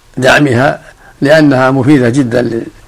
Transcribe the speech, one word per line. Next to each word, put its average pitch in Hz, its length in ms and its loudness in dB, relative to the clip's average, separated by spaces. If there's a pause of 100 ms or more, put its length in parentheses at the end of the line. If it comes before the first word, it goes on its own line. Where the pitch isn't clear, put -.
(180)
ودعمها 131 640 0 (400)
لأنها 139 500 2
مفيدة 131 380 2
جدًا 120 540 -4 (260)